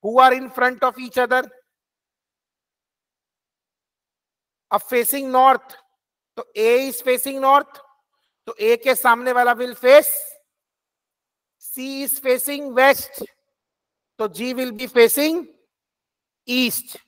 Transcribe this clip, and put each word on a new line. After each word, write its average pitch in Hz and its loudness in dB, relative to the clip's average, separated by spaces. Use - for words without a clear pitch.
Who 220 -4
are 254 6
in 262 -8
front 254 -2
of 247 -2
each 254 -8
other? 254 0
अब 202 -2
फेसिंग 262 -4
नॉर्थ, 262 2
तो - -16
A 226 0
is - -12
facing 269 -4
north, 277 0
तो - -14
A 233 2
के 262 0
सामने 247 0
वाला 240 2
will 240 -6
face, 277 6
C 262 -14
is - -6
facing 269 -4
west, - 2
तो 220 -2
G 214 -6
will 247 -6
be 254 -10
facing 302 2
east। 247 -4